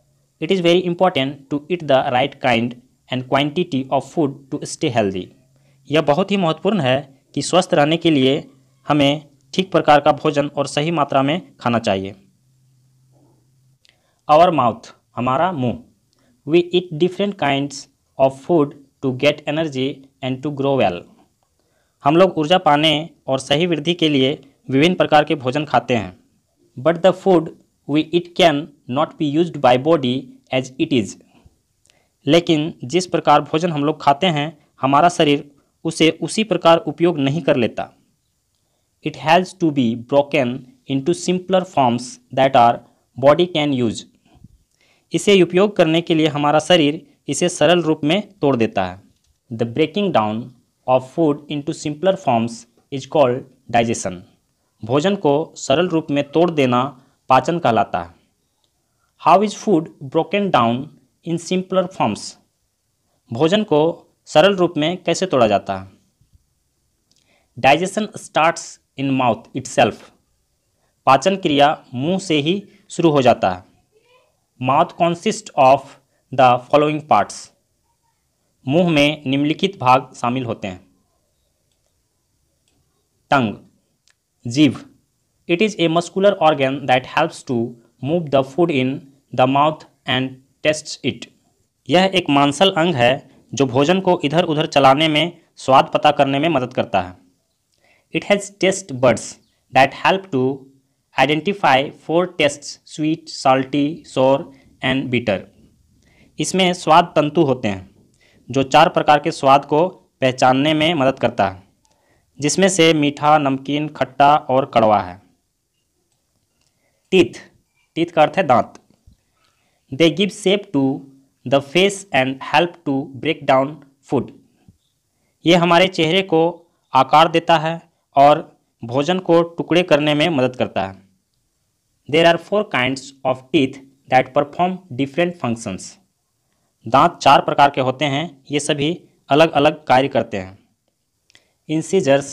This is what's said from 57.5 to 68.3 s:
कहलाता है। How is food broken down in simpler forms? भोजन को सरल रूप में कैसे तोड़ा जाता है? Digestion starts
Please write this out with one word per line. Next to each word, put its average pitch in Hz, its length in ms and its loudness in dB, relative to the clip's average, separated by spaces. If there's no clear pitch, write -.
कहलाता 110 440 -2
है। 85 120 -16
How 190 200 4
is 208 160 -10
food 165 220 0
broken 165 460 -4
down 123 340 0
in 165 140 -4
simpler 185 400 -4
forms? 135 540 -6
भोजन 160 300 0
को 160 440 -2
सरल 190 300 2
रूप 175 200 0
में 160 260 -4
कैसे 170 240 -4
तोड़ा 131 200 2
जाता 98 320 -2
है? 98 120 -16
Digestion 180 600 0
starts - 580 -4